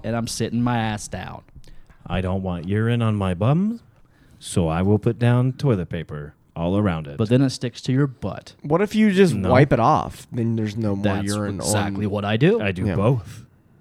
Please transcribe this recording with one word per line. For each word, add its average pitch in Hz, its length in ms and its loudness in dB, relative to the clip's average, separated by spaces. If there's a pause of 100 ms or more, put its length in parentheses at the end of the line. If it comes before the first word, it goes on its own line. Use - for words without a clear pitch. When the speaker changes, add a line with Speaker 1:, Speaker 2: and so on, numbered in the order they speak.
Speaker 1:
and 110 100 -4
I'm 117 120 -4
sitting 113 360 -2
my 123 140 0
ass 110 320 -2
down. - 360 -12 (600)
Speaker 2:
I 90 140 -2
don't 92 220 -2
want 87 260 -4
urine 113 320 0
on 110 160 0
my 95 160 0
bum, 160 480 0 (580)
so 85 300 -2
I 82 140 0
will 101 160 4
put 117 200 -2
down 123 360 2
toilet 104 340 0
paper 76 460 -10 (200)
all 85 220 -2
around 85 300 0
it. 71 100 -14
Speaker 1:
But 110 140 0
then 127 100 4
it 139 80 2
sticks - 340 -8
to 131 100 -4
your 139 140 2
butt. - 540 -10
Speaker 3:
What 156 220 0
if 208 120 -4
you 214 180 4
just 180 220 6
Speaker 2:
No. 95 160 0
Speaker 3:
wipe 127 220 6
it 117 80 2
off? 123 500 0
Then 113 260 -2
there's 107 200 -4
no 110 180 0
more 98 100 -4
Speaker 1:
That's 101 220 0
Speaker 3:
urine 101 300 -4
Speaker 1:
exactly 98 480 -2
Speaker 3:
on 101 80 0
Speaker 1:
what 101 140 -2
I 107 100 0
do. 190 240 4
Speaker 2:
I 98 120 -2
do 92 120 -4
Speaker 3:
Yeah. 95 120 0
Speaker 2:
both. 110 500 0 (340)